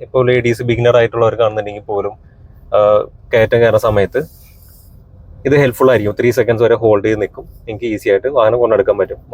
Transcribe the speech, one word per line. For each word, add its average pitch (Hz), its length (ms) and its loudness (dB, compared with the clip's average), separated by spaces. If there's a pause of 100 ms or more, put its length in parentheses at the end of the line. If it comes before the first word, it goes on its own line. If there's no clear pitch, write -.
ഇപ്പോൾ 131 240 -2
ലേഡീസ് 120 400 0
ബിഗിനർ 117 300 2
ആയിട്ടുള്ളവർ 113 420 0
കാണുന്നുണ്ടെങ്കിൽ 104 480 -4
പോലും, 101 240 -4 (640)
ആ, - 20 2 (540)
കയറ്റം 113 300 2
കയറുന്ന 110 240 2
സമയത്ത് 104 340 -2 (1300)
ഇത് 143 160 2
ഹെൽപ്ഫുൾ 131 300 0
ആയിരിക്കും. 104 280 0
ത്രീ 120 160 0
സെക്കൻഡ്സ് 117 300 0
വരെ 113 160 2
ഹോൾഡ് 107 240 2
ചെയ്ത് 107 160 -2
നിൽക്കും, - 220 -8 (200)
നിങ്ങൾക്ക് 113 300 -10
ഈസി 104 180 -4
ആയിട്ട് 98 240 0
വാഹനം 113 260 2
കൊണ്ടെടുക്കാൻ 110 380 0
പറ്റും. - 180 -6 (160)